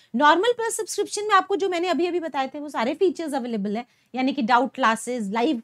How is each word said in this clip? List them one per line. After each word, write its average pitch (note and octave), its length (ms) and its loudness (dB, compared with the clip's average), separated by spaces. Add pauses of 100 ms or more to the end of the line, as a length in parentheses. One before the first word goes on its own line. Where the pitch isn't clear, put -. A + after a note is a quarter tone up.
(140)
नॉर्मल E4 440 4
प्लस A4+ 200 -4
सब्सक्रिप्शन G#4 500 -4
में G#4 80 4
आपको F#4+ 200 2
जो F#4+ 140 -2
मैंने F4 200 0
अभी-अभी F4 300 0
बताए C#4+ 280 -4
थे D4 120 -12
वो D4 100 -10
सारे C4+ 260 -2
फीचर्स E4 380 0
अवेलेबल A3+ 440 -2
हैं, A#3+ 80 -8 (280)
यानी C4 200 0
कि C#4+ 100 -2
डाउट A#3+ 320 4
क्लासेज, A3+ 580 0
लाइव A#3+ 300 0